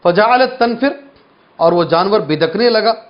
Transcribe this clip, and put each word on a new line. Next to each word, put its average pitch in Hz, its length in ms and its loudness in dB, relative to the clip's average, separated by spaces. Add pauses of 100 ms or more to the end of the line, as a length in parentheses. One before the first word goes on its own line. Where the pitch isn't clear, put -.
फजालत 233 560 2
तनफिर, 240 440 -2 (560)
और 170 140 2
वो 170 100 2
जानवर 185 360 0
बिदकने 160 480 -2
लगा। 220 240 0 (160)